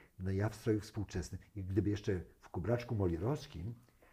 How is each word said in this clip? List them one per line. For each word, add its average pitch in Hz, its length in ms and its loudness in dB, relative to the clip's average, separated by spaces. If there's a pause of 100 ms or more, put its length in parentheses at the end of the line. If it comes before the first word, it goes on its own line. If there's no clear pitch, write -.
(180)
no 92 120 -2
ja 98 180 2
w 113 60 -2
stroju 107 260 2
współczesnym. 95 600 -4 (160)
I 98 80 -4
gdyby 98 260 4
jeszcze 101 300 0 (200)
w - 80 -20
kubraczku 117 460 0
molierowskim, 101 800 0 (380)